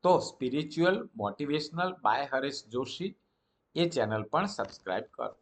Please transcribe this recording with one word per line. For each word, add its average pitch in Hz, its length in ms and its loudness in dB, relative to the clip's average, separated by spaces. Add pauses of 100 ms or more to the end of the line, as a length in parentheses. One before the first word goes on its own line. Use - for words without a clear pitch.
તો 180 80 8 (180)
Spiritual 151 640 2 (260)
Motivational 151 680 -2 (160)
by 113 140 4 (120)
હરેશ 135 280 -2 (140)
જોશી 151 380 -4 (640)
એ 165 80 4 (100)
ચેનલ 107 380 0
પણ 180 140 2
સબસ્ક્રાઇબ 98 680 -4
કરો. 117 160 -6 (120)